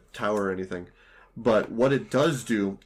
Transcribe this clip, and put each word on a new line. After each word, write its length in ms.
tower 280
or 80
anything. 360
But 360
what 220
it 180
does 320
do 420